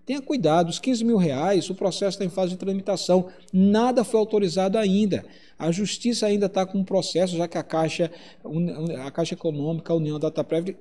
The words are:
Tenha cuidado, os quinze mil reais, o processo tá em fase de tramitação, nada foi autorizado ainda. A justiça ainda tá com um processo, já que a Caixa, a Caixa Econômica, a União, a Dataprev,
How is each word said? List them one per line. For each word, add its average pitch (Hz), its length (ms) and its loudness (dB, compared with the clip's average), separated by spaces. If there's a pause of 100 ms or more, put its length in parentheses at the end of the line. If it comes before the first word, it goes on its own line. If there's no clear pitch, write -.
Tenha 277 160 -6
cuidado, 175 480 2
os 170 100 -6
quinze 240 240 0
mil 233 140 4
reais, 170 520 2
o 185 60 -4
processo 185 420 -2
tá 202 80 -4
em 180 40 -2
fase 185 240 -2
de 185 40 -8
tramitação, 190 720 0 (260)
nada 220 500 4
foi 220 160 2
autorizado 196 580 0
ainda. 202 460 2 (360)
A 160 120 0
justiça 214 540 -2
ainda 202 240 2
tá - 160 0
com 196 140 -4
um 190 40 0
processo, 180 540 0
já 170 100 -2
que 170 120 -6
a 151 40 -6
Caixa, 160 460 -2 (960)
a 139 60 -8
Caixa 170 240 -4
Econômica, 160 580 -4
a - 20 2
União, 151 200 -2
a 151 40 -6
Dataprev, 156 600 -4